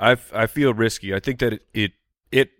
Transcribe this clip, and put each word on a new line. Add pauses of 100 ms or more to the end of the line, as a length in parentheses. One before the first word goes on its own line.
I
f-,
I
feel
risky.
I
think
that
it, (120)
it, (400)
it